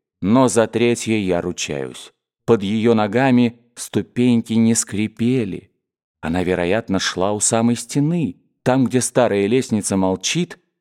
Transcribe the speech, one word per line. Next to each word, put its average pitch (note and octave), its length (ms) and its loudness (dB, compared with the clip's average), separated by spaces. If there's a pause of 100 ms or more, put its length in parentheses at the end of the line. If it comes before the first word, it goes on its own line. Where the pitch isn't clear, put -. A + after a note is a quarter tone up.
(220)
но B2 260 4
за A2 200 2
третье A2+ 500 0
я F#2 240 -2
ручаюсь. D2 720 -8 (320)
Под A2+ 180 2
ее A2 300 0
ногами A#2 680 2 (160)
ступеньки A#2 800 -2
не A2+ 220 4
скрипели. G#2+ 960 -4 (500)
Она, E2+ 220 -2
вероятно, F2+ 560 0
шла F#2 320 -2
у G#2 80 -4
самой A#2 360 0
стены, C#3+ 600 -2 (280)
там, C3 220 2
где B2 140 0
старая G2+ 480 2
лестница A2 480 0
молчит, G2 640 -2 (220)